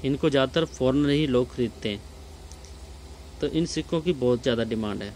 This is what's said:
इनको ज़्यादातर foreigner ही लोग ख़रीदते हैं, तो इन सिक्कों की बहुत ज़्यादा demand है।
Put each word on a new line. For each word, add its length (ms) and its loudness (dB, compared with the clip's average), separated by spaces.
इनको 260 2
ज़्यादातर 340 4
foreigner 460 2
ही 160 4
लोग 280 2
ख़रीदते 340 -2
हैं, 140 -4
तो 60 0
इन 200 2
सिक्कों 340 -2
की 120 0
बहुत 300 4
ज़्यादा 220 2
demand 380 -2
है। 140 -10